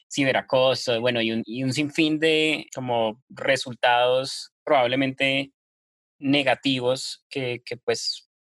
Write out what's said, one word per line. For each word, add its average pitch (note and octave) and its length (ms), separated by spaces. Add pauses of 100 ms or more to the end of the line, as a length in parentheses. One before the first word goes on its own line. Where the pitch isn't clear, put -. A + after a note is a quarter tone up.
(100)
ciberacoso, B2+ 880
bueno, A#2+ 220
y A2+ 100
un, A2+ 140
y B2 180
un C3 80
sinfín D3+ 480
de D#3 540
como A#2 540
resultados B2+ 1200 (120)
probablemente C3+ 880 (680)
negativos C3 1120
que, B2 360
que, A#2+ 120
pues, - 520 (180)